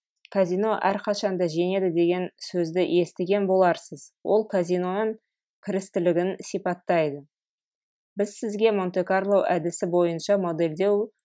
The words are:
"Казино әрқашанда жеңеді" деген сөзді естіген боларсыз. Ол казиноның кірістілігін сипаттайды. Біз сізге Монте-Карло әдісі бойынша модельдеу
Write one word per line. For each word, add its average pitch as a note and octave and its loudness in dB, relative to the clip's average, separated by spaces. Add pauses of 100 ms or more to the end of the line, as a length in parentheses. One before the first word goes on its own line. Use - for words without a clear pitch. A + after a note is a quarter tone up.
(320)
"Казино G3 0
әрқашанда F#3+ -2
жеңеді" F3+ 0
деген F3 2 (160)
сөзді F3 -2 (160)
естіген F#3+ 0
боларсыз. F#3 2 (180)
Ол G#3 2
казиноның F#3 -2 (520)
кірістілігін F#3 0
сипаттайды. F3 -2 (960)
Біз G#3 -2
сізге G#3+ 0
Монте-Карло F#3+ 2
әдісі E3+ -2
бойынша F3 2
модельдеу F3+ 0 (140)